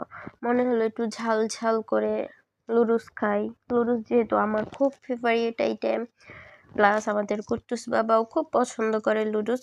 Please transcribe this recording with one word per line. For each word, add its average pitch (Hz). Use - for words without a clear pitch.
মনে 247
হলো 233
একটু 226
ঝাল 226
ঝাল 226
করে 214
লুডুস 233
খাই। 208
লুডুস 240
যেহেতু 226
আমার 214
খুব 277
ফেভারিট 233
আইটেম, 220
প্লাস 208
আমাদের 208
কুট্টুস 233
বাবাও 226
খুব 320
পছন্দ 226
করে 220
লুডুস। 214